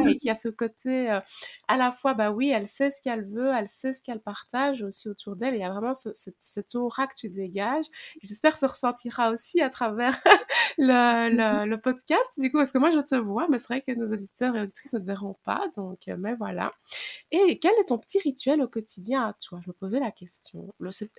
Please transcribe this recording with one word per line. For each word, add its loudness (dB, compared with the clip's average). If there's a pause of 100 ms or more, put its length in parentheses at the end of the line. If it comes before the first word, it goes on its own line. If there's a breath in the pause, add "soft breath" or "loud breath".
et 4
qui 0
a -2
ce -4
côté, -2
euh, 0 (480 loud breath)
à 4
la 4
fois, 0
bah 2
oui, 0
elle 0
sait 0
ce -8
qu'elle -2
veut, -2
elle -2
sait -4
ce -12
qu'elle -8
partage -2
aussi -8
autour -10
d'elle. -2
Il -2
y -2
a -2
vraiment -2
ce, -6
ce, -8
cette -8
aura -2
que -8
tu -10
dégages. -2 (300 loud breath)
Et -18
j'espère 2
se 2
ressentira -2
aussi 0
à 2
travers 0
<laughs> 4
le, 6
le, 2
le -2
podcast, 0
du 2
coup, 2
parce 4
que 2
moi, 6
je 6
te 0
vois, 0
mais 4
c'est -12
vrai -2
que -6
nos -2
auditeurs -2
et -2
auditrices -8
ne -2
te -6
verront -6
pas, -2 (100)
donc, -8
euh, -6
mais -4
voilà. -4 (560 loud breath)
Et 4
quel 4
est 2
ton 2
petit -2
rituel 2
au 2
quotidien -4
à -6
toi ? -14
Je -10
me -10
posais -4
la 0
question. -16
Le, -6
c'est, -8